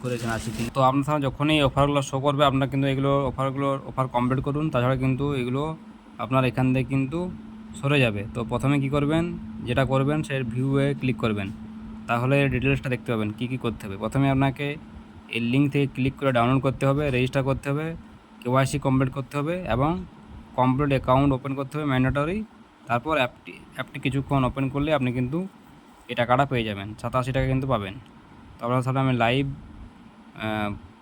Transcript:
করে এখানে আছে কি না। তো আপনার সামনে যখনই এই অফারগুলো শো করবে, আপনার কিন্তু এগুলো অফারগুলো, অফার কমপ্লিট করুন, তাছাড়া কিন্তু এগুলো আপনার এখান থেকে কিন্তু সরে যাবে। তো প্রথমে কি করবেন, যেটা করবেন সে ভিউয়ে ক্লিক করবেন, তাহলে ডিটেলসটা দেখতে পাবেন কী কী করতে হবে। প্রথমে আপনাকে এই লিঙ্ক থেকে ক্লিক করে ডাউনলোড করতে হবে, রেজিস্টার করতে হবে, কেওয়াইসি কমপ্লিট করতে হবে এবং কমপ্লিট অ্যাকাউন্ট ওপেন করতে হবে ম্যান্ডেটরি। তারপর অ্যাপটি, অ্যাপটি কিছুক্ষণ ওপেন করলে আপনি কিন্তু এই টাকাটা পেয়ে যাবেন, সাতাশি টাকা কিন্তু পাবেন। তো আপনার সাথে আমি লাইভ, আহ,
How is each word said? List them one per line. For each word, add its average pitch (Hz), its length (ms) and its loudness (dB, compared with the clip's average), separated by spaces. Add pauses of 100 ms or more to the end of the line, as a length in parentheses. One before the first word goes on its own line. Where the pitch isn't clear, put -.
করে 123 120 -4
এখানে 113 180 -4
আছে 113 180 -4
কি 110 120 -4
না। 117 120 -2
তো 135 60 0
আপনার 131 240 4
সামনে 147 180 0
যখনই 143 320 0
এই 151 80 4
অফারগুলো 139 400 2
শো 135 180 -4
করবে, 143 240 2
আপনার 135 240 4
কিন্তু 139 200 0
এগুলো 139 380 2
অফারগুলো, 135 600 -2
অফার 131 220 -2
কমপ্লিট 127 360 2
করুন, 147 260 0
তাছাড়া 127 260 2
কিন্তু 131 380 0
এগুলো 135 420 -2 (420)
আপনার 127 260 2
এখান 127 300 2
থেকে 127 140 0
কিন্তু 139 420 -2 (500)
সরে 143 200 2
যাবে। 107 340 0
তো 120 100 -4
প্রথমে 123 360 0
কি 139 80 -2
করবেন, 156 500 0 (260)
যেটা 127 200 2
করবেন 135 380 2
সে 135 200 -4
ভিউয়ে 135 520 0
ক্লিক 127 220 -2
করবেন, 101 340 -2 (560)
তাহলে 131 420 2
ডিটেলসটা 131 400 0
দেখতে 123 240 -4
পাবেন 107 200 0
কী 123 140 -6
কী 127 100 -4
করতে 113 300 -6
হবে। 98 100 -8
প্রথমে 135 340 2
আপনাকে 139 460 0 (520)
এই 113 120 -4
লিঙ্ক 135 320 2
থেকে 143 140 2
ক্লিক 135 300 -2
করে 135 160 0
ডাউনলোড 120 300 4
করতে 135 240 0
হবে, 139 240 2
রেজিস্টার 127 320 0
করতে 135 280 -2
হবে, 160 260 -4 (460)
কেওয়াইসি 131 360 2
কমপ্লিট 131 340 2
করতে 139 260 -6
হবে 170 300 -4
এবং 151 360 0 (520)
কমপ্লিট 143 320 4
অ্যাকাউন্ট 135 460 4
ওপেন 135 200 -4
করতে 139 220 -6
হবে 151 100 -4
ম্যান্ডেটরি। 143 580 2 (420)
তারপর 120 300 0
অ্যাপটি, 123 360 -2 (220)
অ্যাপটি - 260 -10
কিছুক্ষণ 135 440 0
ওপেন 135 240 -2
করলে 143 260 0
আপনি 127 180 0
কিন্তু 131 360 -2 (600)
এই 123 60 -6
টাকাটা 123 320 2
পেয়ে 123 180 0
যাবেন, 104 360 -6
সাতাশি 127 320 -2
টাকা 131 140 0
কিন্তু 131 200 0
পাবেন। 101 280 -2 (640)
তো 120 80 -6
আপনার 127 160 2
সাথে 127 160 0
আমি 131 180 2
লাইভ, 123 320 2
আহ, - 1200 -8 (300)